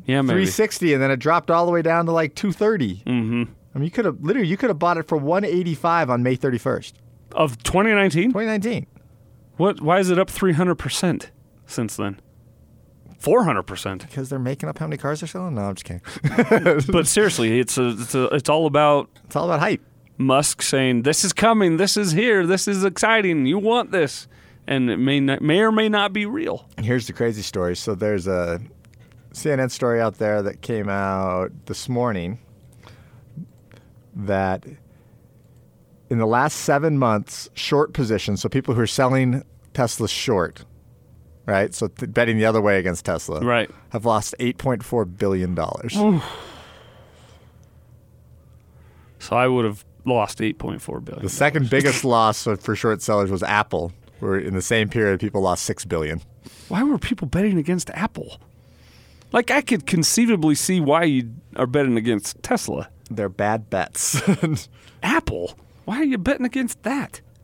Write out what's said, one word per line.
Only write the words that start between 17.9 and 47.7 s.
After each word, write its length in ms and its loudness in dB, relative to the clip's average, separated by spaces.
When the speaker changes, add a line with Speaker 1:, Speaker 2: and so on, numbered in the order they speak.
Speaker 1:
it's 160 -6
a, 100 2
it's 160 0
all 160 2
about 420 4
Speaker 2:
It's 100 -10
all 120 0
about 140 0
hype. 200 0
Speaker 1:
Musk 420 2
saying, 400 2
"This 220 2
is 80 0
coming, 440 4
this 200 2
is 140 0
here, 340 2
this 220 0
is 180 0
exciting, 640 2
you 100 2
want 360 0
this." 340 0
And 240 0
it 60 0
may 240 2
not, 220 0
may 180 4
or 100 4
may 180 2
not 240 0
be 140 -2
real. 420 -6
Speaker 2:
Here's 260 0
the 60 -10
crazy 300 -2
story. 340 -2
So 180 -6
there's 320 -2
a 340 -2
C 200 -4
N 80 0
N 80 0
story 320 0
out 180 -2
there 240 0
that 180 -6
came 280 -4
out 640 -2
this 220 -10
morning 520 -2
that 480 -2
in 80 0
the 80 2
last 360 2
seven 360 2
months, 560 0
short 380 0
positions, 500 -2
so 60 -2
people 260 0
who 60 2
are 80 2
selling 560 2
Tesla 360 -2
short, 560 -2
right? 260 2
So 140 -4
th-, 260 -10
betting 260 2
the 60 4
other 160 4
way 200 4
against 240 -2
Tesla, 340 -4
Speaker 1:
Right. 320 0
Speaker 2:
have 140 -6
lost 360 0
eight 180 -2
point 260 -2
four 200 -2
billion 500 -2
dollars. 420 -4
Speaker 1:
Oof. 280 4